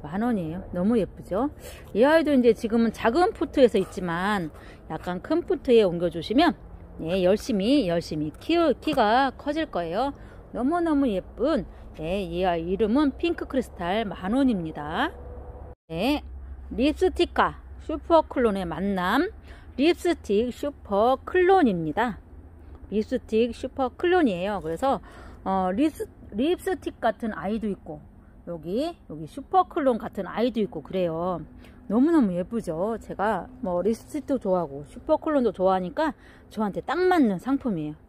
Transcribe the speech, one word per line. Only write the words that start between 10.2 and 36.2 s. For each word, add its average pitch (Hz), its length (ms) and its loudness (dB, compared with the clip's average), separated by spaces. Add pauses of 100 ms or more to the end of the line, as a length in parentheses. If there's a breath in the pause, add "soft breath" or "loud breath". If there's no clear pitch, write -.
너무너무 285 560 0
예쁜, 208 580 -2 (340 loud breath)
예, 180 220 -2
이 175 220 -2
아이 170 180 0
이름은 220 560 2
핑크 339 280 -2
크리스탈 208 580 -2
만 175 280 -6
원입니다. 190 800 0 (760)
네, 220 340 -2 (480)
립스틱과 269 920 0 (200)
슈퍼 311 420 2
클론의 214 420 0
만남, 190 680 0 (460 loud breath)
립스틱 254 760 2
슈퍼 254 720 0
클론입니다. 240 960 2 (720)
립스틱 220 640 0
슈퍼 262 340 -4
클론이에요. 214 760 2
그래서, 165 380 0 (440 loud breath)
어, 190 280 0
립스-, 302 360 0 (240)
립스틱 330 680 -4
같은 226 340 -2
아이도 208 340 -4
있고 160 320 -8 (480 soft breath)
여기, 185 480 -4 (140)
여기 156 160 -12
슈퍼 359 380 0
클론 262 340 0
같은 190 280 -8
아이도 214 340 -2
있고 170 220 -4
그래요. 170 580 -2 (480 loud breath)
너무너무 254 460 4
예쁘죠? 185 680 -4
제가 190 480 -2 (120)
뭐 180 220 -2
립스틱도 240 560 -2
좋아하고 160 480 -2
슈퍼 302 300 -2
클론도 277 360 2
좋아하니까 190 600 0 (360 loud breath)